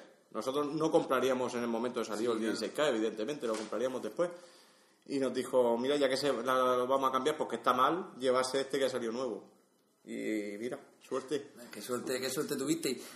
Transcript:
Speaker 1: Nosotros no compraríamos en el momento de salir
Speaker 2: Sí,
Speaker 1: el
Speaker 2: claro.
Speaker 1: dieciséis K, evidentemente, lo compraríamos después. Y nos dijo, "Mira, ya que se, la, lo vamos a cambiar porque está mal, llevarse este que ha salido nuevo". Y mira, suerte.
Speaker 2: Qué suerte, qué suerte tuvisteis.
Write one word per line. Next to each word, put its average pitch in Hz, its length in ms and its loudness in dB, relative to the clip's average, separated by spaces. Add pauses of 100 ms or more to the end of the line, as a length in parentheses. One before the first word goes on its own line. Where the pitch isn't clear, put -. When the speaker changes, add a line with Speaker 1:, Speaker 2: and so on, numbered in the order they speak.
(320)
Speaker 1:
Nosotros 135 420 -2
no 160 160 2
compraríamos 127 680 2
en 117 60 -2
el 120 60 -2
momento 117 320 -2
de 110 60 0
salir 110 220 -2
Speaker 2:
Sí, 120 40 2
Speaker 1:
el 113 60 2
Speaker 2:
claro. 110 80 -2
Speaker 1:
dieciséis 104 280 -2
K, 147 160 2
evidentemente, 110 560 -2
lo 113 100 0
compraríamos 113 460 -4
después. 165 280 -2 (800)
Y 139 120 -2
nos 131 140 0
dijo, 123 440 4
"Mira, 131 200 2
ya 143 100 4
que 127 80 2
se, 143 160 2
la, 127 460 2
lo 127 100 0
vamos 135 220 2
a - 20 -6
cambiar 131 260 0
porque 117 200 -2
está 127 160 2
mal, 151 440 2
llevarse 127 440 2
este 139 180 -2
que 135 60 2
ha 123 40 2
salido 117 220 -4
nuevo". 117 320 -4 (640)
Y 107 540 -4
mira, 131 200 -6 (220)
suerte. 131 500 -6 (200)
Speaker 2:
Qué 107 100 -12
suerte, 123 400 -2
qué 131 80 -2
suerte 139 260 -2
tuvisteis. 135 460 0 (140)